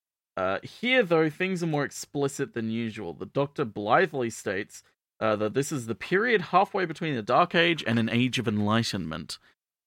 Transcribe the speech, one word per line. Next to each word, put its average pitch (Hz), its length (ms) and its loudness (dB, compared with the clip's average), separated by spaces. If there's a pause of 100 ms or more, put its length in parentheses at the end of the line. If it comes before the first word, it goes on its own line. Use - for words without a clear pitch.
(380)
Uh, 95 260 0
here, 254 400 2
though, 160 260 4
things 185 320 -4
are 175 60 -2
more 147 160 0
explicit 139 680 -4
than 113 180 -4
usual. 110 420 -6
The 95 120 -12
Doctor 143 400 -4
blithely 123 640 0
states, - 520 -6 (380)
uh, 110 160 2
that 107 180 -2
this 139 180 -2
is 127 160 -4
the 113 80 -4
period 214 460 0
halfway 185 440 2
between 160 300 -4
the 113 60 -2
Dark 135 320 2
Age 170 320 2
and 113 140 2
an 113 100 0
Age 123 300 2
of 110 80 -2
Enlightenment. 104 880 -2 (500)